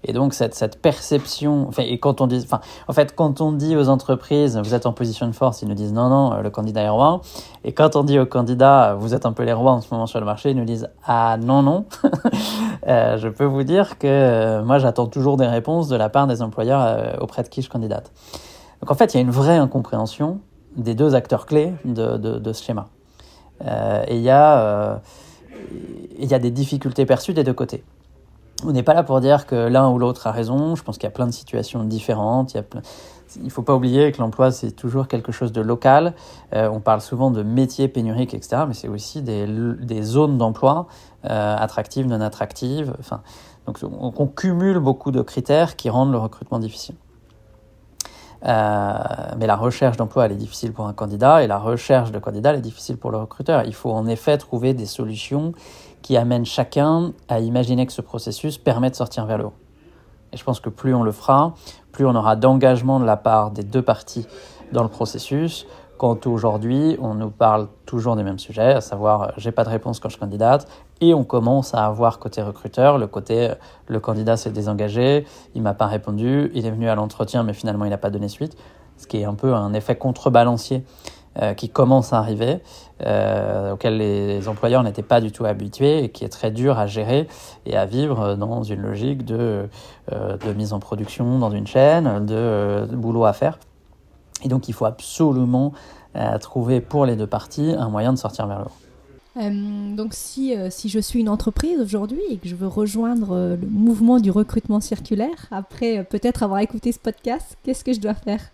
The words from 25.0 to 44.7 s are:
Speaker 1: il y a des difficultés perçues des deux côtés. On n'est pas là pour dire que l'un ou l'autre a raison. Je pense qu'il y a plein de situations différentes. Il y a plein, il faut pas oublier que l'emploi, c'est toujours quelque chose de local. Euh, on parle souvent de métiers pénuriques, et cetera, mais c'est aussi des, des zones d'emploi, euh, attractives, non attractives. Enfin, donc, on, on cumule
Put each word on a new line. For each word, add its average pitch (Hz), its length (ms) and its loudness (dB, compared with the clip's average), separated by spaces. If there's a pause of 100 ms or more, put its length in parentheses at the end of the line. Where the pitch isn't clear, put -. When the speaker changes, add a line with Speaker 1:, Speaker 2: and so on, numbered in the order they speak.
Speaker 1:
il 143 120 -4
y 139 40 4
a 127 60 4
des 120 120 0
difficultés 135 540 0
perçues 131 280 2
des 156 100 2
deux 135 100 2
côtés. - 300 -6 (800)
On 156 80 -2
n'est 127 120 0
pas 151 100 6
là 165 100 6
pour 135 160 2
dire 139 280 4
que 135 80 -2
l'un 123 340 4
ou 123 80 2
l'autre 123 280 -2
a 110 60 -2
raison. 127 440 -2
Je 139 80 -8
pense - 140 -10
qu'il - 80 -8
y - 60 -6
a - 0 -
plein 123 160 -4
de 120 60 -4
situations 117 500 -6
différentes. 110 720 -2
Il - 40 -4
y - 20 -2
a 107 40 -8
plein, - 180 -14 (600)
il 131 80 -8
faut 127 100 -8
pas 135 140 4
oublier 131 360 4
que - 100 -4
l'emploi, 123 300 2
c'est 117 200 -6
toujours 131 360 -4
quelque 117 240 -4
chose 117 200 -4
de 113 100 -2
local. 135 520 4 (400)
Euh, 107 180 2
on 110 80 -4
parle 110 220 2
souvent 131 300 0
de 110 120 0
métiers 127 440 0
pénuriques, 123 460 -2
et - 80 -8
cetera, 135 240 -2
mais 131 80 -6
c'est - 140 -10
aussi 107 340 -10
des, 107 240 -4 (360)
des 113 200 -4
zones 135 360 2
d'emploi, 131 500 2 (380)
euh, 107 320 -2
attractives, 110 500 -4
non 113 140 0
attractives. 127 800 -6
Enfin, 107 220 -10 (460)
donc, - 160 -10
on, - 320 -8
on 147 120 2
cumule 185 520 0